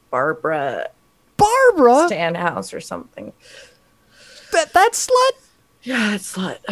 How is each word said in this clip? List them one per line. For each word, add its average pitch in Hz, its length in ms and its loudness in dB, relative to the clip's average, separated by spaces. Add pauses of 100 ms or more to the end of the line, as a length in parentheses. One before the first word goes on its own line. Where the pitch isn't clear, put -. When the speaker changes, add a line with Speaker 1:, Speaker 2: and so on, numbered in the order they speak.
(100)
Speaker 1:
Barbara 143 800 -4 (480)
Speaker 2:
Barbara? 392 720 4
Speaker 1:
Stanhouse 170 680 -4
or - 80 -12
something. - 520 -14 (1200)
Speaker 2:
That, 311 200 0
that 403 200 4
slut? 508 400 2 (500)
Speaker 1:
Yeah, 240 300 -2
that 202 80 -6
slut. - 380 -8 (140)